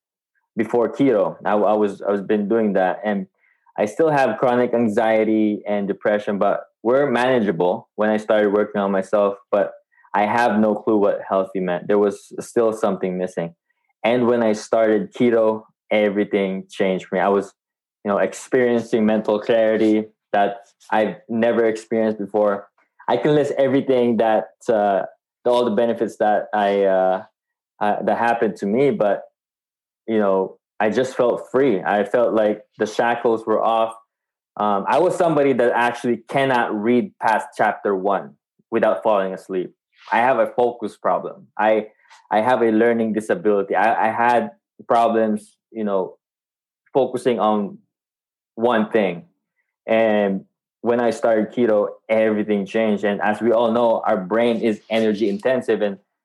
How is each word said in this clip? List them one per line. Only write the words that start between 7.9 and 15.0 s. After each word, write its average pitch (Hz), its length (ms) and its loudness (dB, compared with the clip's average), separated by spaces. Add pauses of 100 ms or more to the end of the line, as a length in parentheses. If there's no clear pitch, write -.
when 107 140 0
I 107 80 0
started 107 360 2
working 104 260 0
on 98 120 -2
myself, 101 460 0 (140)
but 98 220 0 (400)
I 101 120 2
have 113 340 0
no 107 140 2
clue 107 240 0
what 98 300 2
healthy 95 320 -2
meant. 87 280 -4
There 104 120 2
was 101 400 -2
still 113 320 0
something 95 460 -4
missing. 90 380 -6 (480)
And 120 240 0
when 120 140 2
I 110 120 2
started 110 600 0